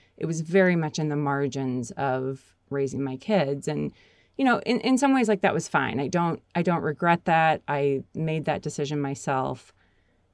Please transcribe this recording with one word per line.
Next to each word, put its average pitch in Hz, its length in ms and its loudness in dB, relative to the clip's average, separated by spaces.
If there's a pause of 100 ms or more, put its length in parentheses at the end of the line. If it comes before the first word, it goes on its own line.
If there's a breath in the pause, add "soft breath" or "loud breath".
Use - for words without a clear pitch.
(160 soft breath)
it - 100 -6
was 160 140 -4
very 180 360 4
much 156 220 -2
in 156 100 0
the 147 80 -2
margins 139 760 -2
of 131 600 -4 (160)
raising 139 340 -2
my 131 120 -6
kids. 143 520 0
And, 147 240 -4 (460 soft breath)
you 269 60 0
know, 247 160 4
in, 240 200 0
in 262 180 2
some 269 160 4
ways, 247 140 2
like, 208 140 2
that 190 120 2
was 160 140 -2
fine. 131 320 0
I 139 80 -2
don't, 170 340 0 (120)
I 175 80 0
don't 170 200 0
regret 170 440 0
that. 160 420 4
I 139 340 0 (120)
made 160 320 -2
that - 160 -2
decision 147 380 -4
myself. 135 720 -4 (600)